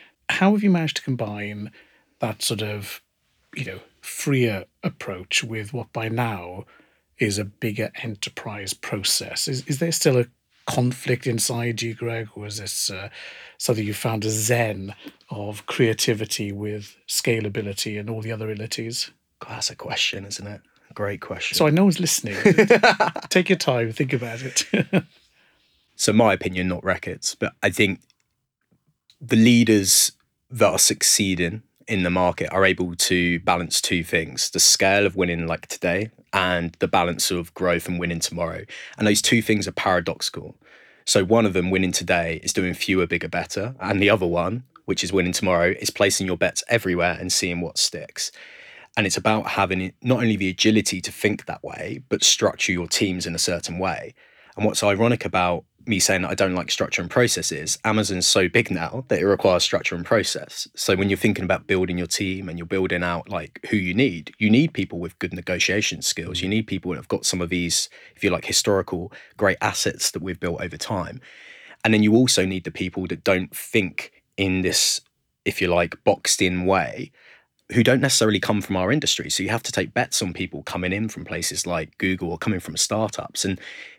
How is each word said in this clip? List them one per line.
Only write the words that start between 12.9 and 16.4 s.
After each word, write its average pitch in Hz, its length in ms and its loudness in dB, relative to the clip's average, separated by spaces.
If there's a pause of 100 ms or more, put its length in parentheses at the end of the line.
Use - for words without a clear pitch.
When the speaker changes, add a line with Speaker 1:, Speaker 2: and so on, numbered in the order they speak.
Speaker 1:
something 110 280 0
you 104 80 -4
found 113 300 -4
a 110 60 0
zen 110 640 -2 (340)
of 104 360 -10
creativity 107 880 0